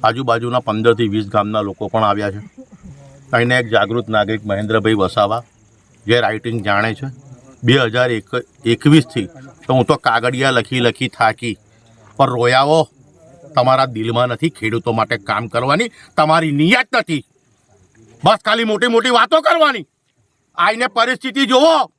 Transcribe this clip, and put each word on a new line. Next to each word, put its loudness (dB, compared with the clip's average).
આજુબાજુના -2
પંદર 2
થી -2
વીસ -4
ગામના -2
લોકો -10
પણ 0
આવ્યા -4
છે. -14
અહીંના 0
એક -4
જાગૃત -2
નાગરિક -2
મહેન્દ્રભાઈ 0
વસાવા, 0
જે 2
રાઇટિંગ -4
જાણે 0
છે, -12
બે 4
હજાર 0
એક -6
એકવીસથી 2
તો 0
હું 2
તો 2
કાગળિયા 0
લખી -2
લખી -2
થાકી, -2
પણ 2
રોયાઓ 4
તમારા 2
દિલમાં -2
નથી -4
ખેડૂતો -4
માટે -2
કામ -4
કરવાની, -2
તમારી 2
નિયત 0
નથી, -6
બસ 4
ખાલી 0
મોટી -2
મોટી 2
વાતો 4
કરવાની. 2
આઈને 0
પરિસ્થિતિ -2
જોવો 4